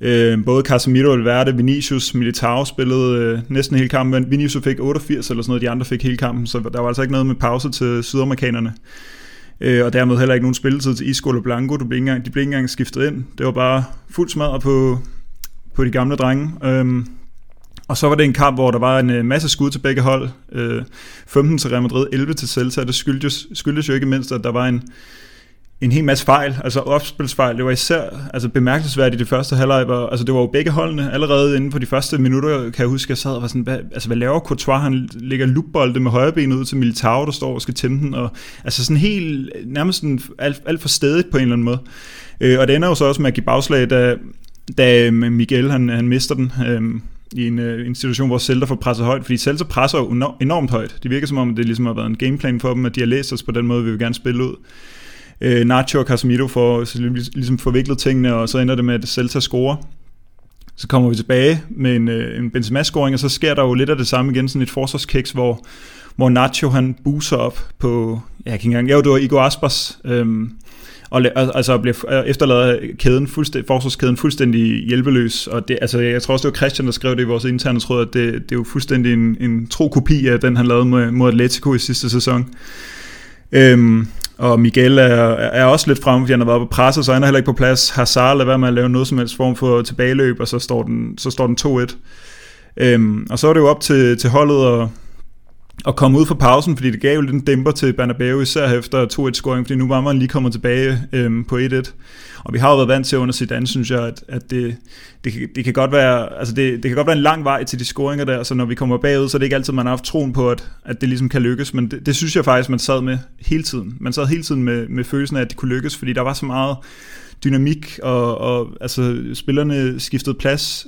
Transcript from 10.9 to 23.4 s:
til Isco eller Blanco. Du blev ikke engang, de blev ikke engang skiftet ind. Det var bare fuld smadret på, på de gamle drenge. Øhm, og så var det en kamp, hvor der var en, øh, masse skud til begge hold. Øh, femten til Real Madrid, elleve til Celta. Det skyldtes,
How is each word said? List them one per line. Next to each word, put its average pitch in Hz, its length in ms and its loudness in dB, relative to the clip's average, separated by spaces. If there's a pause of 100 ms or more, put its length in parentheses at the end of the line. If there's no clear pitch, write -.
til 110 140 -6
Isco 135 220 -2
eller 120 120 0
Blanco. 123 340 -2
Du 139 80 -6
blev 123 120 -4
ikke 123 140 -2
engang, 123 160 -2
de - 40 -10
blev 139 120 -2
ikke 139 80 -2
engang 131 200 -2
skiftet 131 360 -4
ind. 131 180 -6 (140)
Det 127 80 -2
var 123 60 0
bare 127 320 0 (260)
fuld 170 180 -2
smadret 143 340 -2
på, 131 360 2 (760)
på 131 100 2
de 120 60 0
gamle 131 260 0
drenge. 135 340 0 (140)
Øhm, 127 420 0 (800)
og 127 80 -4
så 151 120 2
var 147 60 4
det 151 100 4
en 139 80 4
kamp, 139 240 2
hvor 131 140 2
der 120 80 0
var 131 200 2
en, 123 120 2
øh, 120 140 0
masse 147 240 0
skud 139 220 0
til 143 80 -6
begge 135 240 -2
hold. 131 260 0 (240)
Øh, 117 300 -4 (440)
femten 147 320 2
til 131 120 -4
Real 123 120 0
Madrid, 123 300 0
elleve 143 220 -2
til 127 140 -8
Celta. 127 360 -2
Det 127 100 -4
skyldtes, 135 600 -4